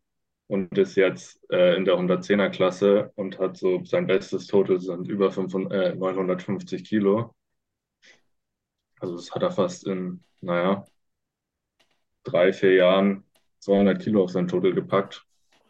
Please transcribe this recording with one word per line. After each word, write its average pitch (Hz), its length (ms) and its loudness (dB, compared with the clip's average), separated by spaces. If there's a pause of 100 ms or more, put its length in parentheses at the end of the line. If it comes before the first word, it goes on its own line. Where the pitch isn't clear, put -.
(480)
und 95 300 -4
ist 95 180 2
jetzt, 90 440 0 (120)
äh, 90 240 4
in 95 100 -2
der 90 120 2
hundertzehner 90 540 0
Klasse 101 640 2
und 95 240 -10
hat 92 180 -4
so 92 280 0
sein 90 200 -2
bestes 95 400 -2
Total 95 340 2
sind 90 280 -8
über 98 240 0
fünfhundert, 92 420 -4
äh, 90 220 0
neunhundertfünfzig 92 880 -4
Kilo. 107 480 0 (1700)
Also 90 160 -10
das 87 160 -16
hat - 100 -6
er 90 100 0
fast 90 360 -4
in, 92 360 -8 (180)
naja, 90 440 -2 (1400)
drei, 90 300 2
vier 95 200 4
Jahren 95 500 4 (360)
zweihundert 98 420 2
Kilo 104 220 2
auf 90 80 -2
sein 90 160 -2
Total 90 260 0
gepackt. - 520 -4 (440)